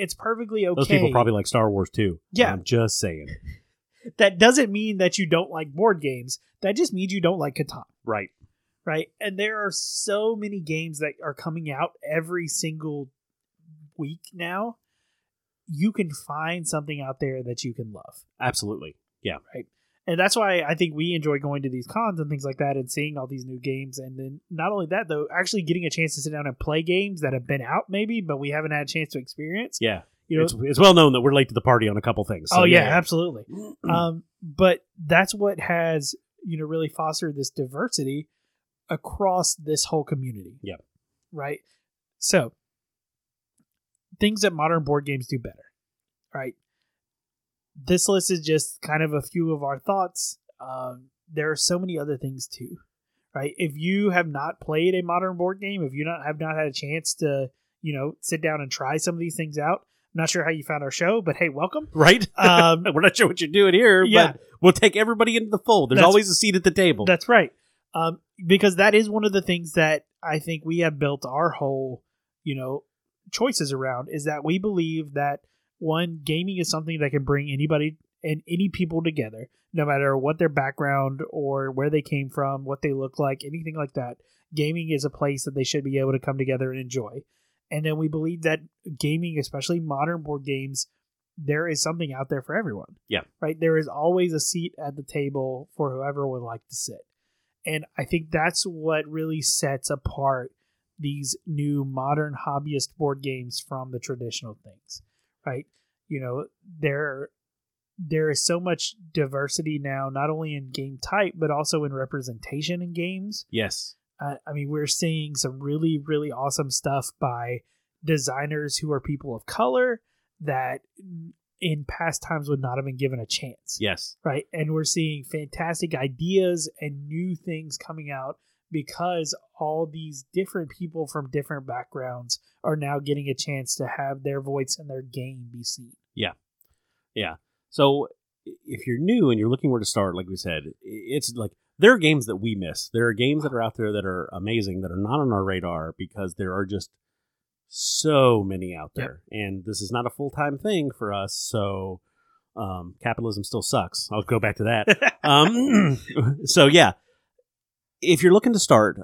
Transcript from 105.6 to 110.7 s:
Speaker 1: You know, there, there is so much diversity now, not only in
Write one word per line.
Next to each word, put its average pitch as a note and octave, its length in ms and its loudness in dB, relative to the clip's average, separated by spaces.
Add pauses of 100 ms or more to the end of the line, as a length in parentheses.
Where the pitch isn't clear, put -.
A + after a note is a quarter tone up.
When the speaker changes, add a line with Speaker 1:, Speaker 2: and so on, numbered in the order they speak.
Speaker 1:
You D3 120 -6
know, B2+ 240 -6 (340)
there, C#3+ 500 -2 (680)
there D#3 340 0
is C3+ 120 0
so F3 160 2
much F3 360 -2 (180)
diversity C#3+ 680 -2
now, C3+ 300 -4
not C#3 180 -2
only D#3 260 -6
in C3+ 160 -10